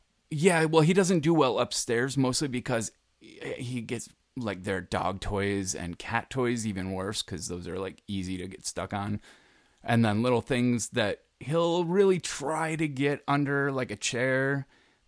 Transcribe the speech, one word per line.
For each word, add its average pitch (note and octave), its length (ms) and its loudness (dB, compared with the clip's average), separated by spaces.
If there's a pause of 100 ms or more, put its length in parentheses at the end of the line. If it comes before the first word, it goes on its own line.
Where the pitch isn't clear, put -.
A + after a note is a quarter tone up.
(300)
Yeah, D#3+ 360 4
well, D#3+ 160 6
he D#3+ 100 6
doesn't F3+ 280 4
do D#3+ 140 4
well C3 240 4
upstairs, B2 580 0
mostly C3 300 2
because A#2+ 460 -2 (260)
he - 640 -8
gets, A#2 280 -8 (280)
like, G2+ 260 -6
their F#2+ 180 -2
dog F#2+ 400 -4
toys G2 540 -2
and F2 240 -8
cat - 320 -4
toys, B2 340 0
even F#2+ 280 -2
worse, F#2+ 300 -4
'cause - 260 -8
those F2 180 -8
are, F2+ 140 -6
like, F#2+ 260 -8
easy F#2 320 -4
to F2+ 80 -8
get F#2+ 180 -14
stuck F#2 300 -6
on. G#2 260 -4 (640)
And A#2 220 4
then G#2+ 180 2
little B2 180 2
things B2 500 0
that G#2+ 320 0 (180)
he'll E3+ 440 0
really F#3+ 360 4
try D#3 560 -4
to D#3+ 100 0
get C#3 400 -2
under, C#3+ 460 2
like, B2+ 180 -2
a G#2+ 60 -6
chair, C3 720 0 (420)